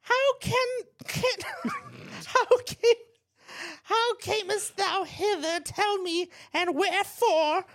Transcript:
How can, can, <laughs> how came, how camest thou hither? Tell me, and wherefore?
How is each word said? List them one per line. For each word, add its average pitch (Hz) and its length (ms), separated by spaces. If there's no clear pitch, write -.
How 523 380
can, 494 280
can, - 320
<laughs> - 60
how 494 380
came, - 300
how 453 320
camest 403 600
thou 381 280
hither? 339 600
Tell 415 380
me, 349 260
and 349 220
wherefore? 359 880